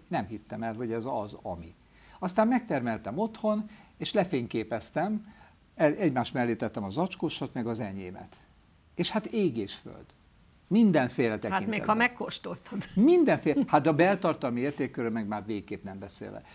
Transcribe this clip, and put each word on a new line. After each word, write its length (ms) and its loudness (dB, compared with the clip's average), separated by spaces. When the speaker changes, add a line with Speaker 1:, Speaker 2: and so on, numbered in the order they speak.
Speaker 1:
nem 200 -4
hittem 360 -10
el, 100 -4
hogy 180 -4
ez 140 -2
az, 360 -6
ami. 340 -10
Aztán 280 2
megtermeltem 720 -2
otthon, 520 -2
és 160 -4
lefényképeztem, 1200 -2
el-, 180 4
egymás 360 0
mellé 240 0
tettem 280 -4
a 60 -4
zacskósat, 640 -4
meg 140 -4
az 120 -4
enyémet. 560 -10
És 160 -2
hát 140 -2
ég 320 0
és 160 -4
föld. 320 -16
Mindenféle 600 4
Speaker 2:
Hát 120 -2
még 100 -4
Speaker 1:
tekintetben. 360 -2
Speaker 2:
ha 60 6
megkóstoltad. 920 -4
Speaker 1:
Mindenféle. 760 6
Hát 200 4
a 60 6
beltartalmi 640 2
értékről 500 -2
meg 180 -4
már 180 -6
végképp 380 -6
nem 160 -10
beszélve. 440 -12